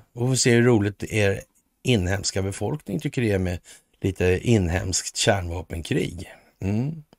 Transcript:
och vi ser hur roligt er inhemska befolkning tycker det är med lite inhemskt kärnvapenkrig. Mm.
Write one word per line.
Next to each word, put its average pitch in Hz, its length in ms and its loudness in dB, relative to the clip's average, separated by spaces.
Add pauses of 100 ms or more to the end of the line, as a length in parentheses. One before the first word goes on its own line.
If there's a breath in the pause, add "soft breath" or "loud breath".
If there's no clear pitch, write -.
(140)
och 123 180 -2
vi 127 60 2
ser 120 180 4
hur 120 120 6
roligt 101 360 2
er 101 380 0 (420)
inhemska 98 580 0
befolkning 123 580 -6
tycker - 220 -4
det 110 100 2
är 95 80 2
med 90 200 -2 (420 loud breath)
lite 92 420 2
inhemskt 95 720 0
kärnvapenkrig. 87 1120 -2 (280 loud breath)
Mm. 131 440 -2 (160)